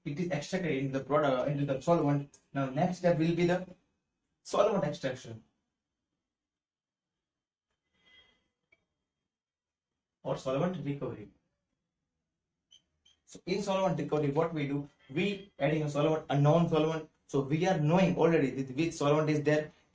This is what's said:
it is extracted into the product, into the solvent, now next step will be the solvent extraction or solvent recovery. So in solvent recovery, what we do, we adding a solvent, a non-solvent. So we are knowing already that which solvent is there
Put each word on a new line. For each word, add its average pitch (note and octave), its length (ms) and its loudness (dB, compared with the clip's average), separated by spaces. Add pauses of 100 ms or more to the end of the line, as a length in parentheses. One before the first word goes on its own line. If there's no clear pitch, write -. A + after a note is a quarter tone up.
it D3 140 -6
is F3 120 -2
extracted E3 400 -4
into C3+ 280 -2
the B2+ 40 -8
product, C3+ 460 2
into C#3+ 160 -2
the C3+ 160 -2
solvent, C#3+ 560 2 (160)
now C3+ 160 -2
next E3 300 -2
step E3+ 180 4
will E3 160 2
be F3 120 2
the F3+ 200 0 (800)
solvent F#3+ 400 2
extraction C3 580 -6 (4000)
or - 140 -4
solvent D3+ 480 -2
recovery. A#2 440 -8 (2000)
So - 200 -20
in G3 160 -2
solvent F#3+ 380 0
recovery, D3+ 300 0
what E3 240 0
we C#3+ 140 -4
do, C#3+ 200 -4 (260)
we F#3+ 460 -4
adding D3+ 240 0
a D3 60 -4
solvent, D#3 400 0
a C#3+ 100 2
non-solvent. D#3 680 2 (180)
So C3+ 140 0
we D#3+ 260 0
are F#3 100 2
knowing D#3 380 4
already D#3 360 2
that B2+ 260 -6
which E3 160 -2
solvent D3+ 360 2
is D3 120 0
there D3+ 280 0 (260)